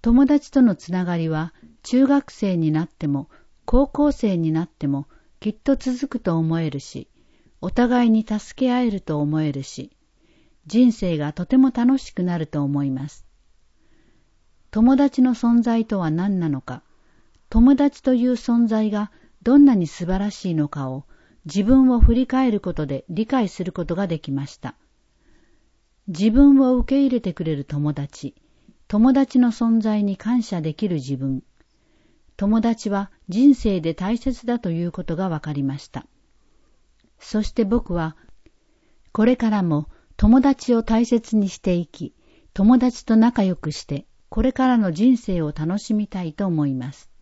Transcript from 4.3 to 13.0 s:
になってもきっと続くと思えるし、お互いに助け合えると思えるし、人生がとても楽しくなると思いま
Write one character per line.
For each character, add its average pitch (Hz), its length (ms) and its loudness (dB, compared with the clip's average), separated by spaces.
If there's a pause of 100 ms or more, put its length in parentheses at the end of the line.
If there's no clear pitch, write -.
に 160 140 0
な 160 140 -2
っ - 40 -20
て - 180 -8
も 139 200 -4 (320)
き 214 100 -6
っ 208 40 -8
と - 220 -2
続 254 320 -6
く - 120 -8
と 165 180 -2
思 160 220 -2
え 160 100 -4
る 139 100 -8
し、 - 280 -16 (540)
お 185 100 -8
互 240 360 2
い - 20 4
に 220 180 2
助 - 400 -6
け 247 60 0
合 247 80 -2
え 240 80 -2
る 202 120 -6
と 151 180 -6
思 151 220 -2
え 151 100 -2
る 139 120 -8
し、 - 280 -16 (760)
人 233 260 4
生 175 260 -4
が 147 160 -4
と 175 120 -8
て - 120 2
も 262 140 4
楽 247 260 0
し - 140 -10
く 180 120 -6
な 175 140 -2
る 156 100 -6
と 147 160 -4
思 143 200 -2
い 139 60 -4
ま 131 200 -8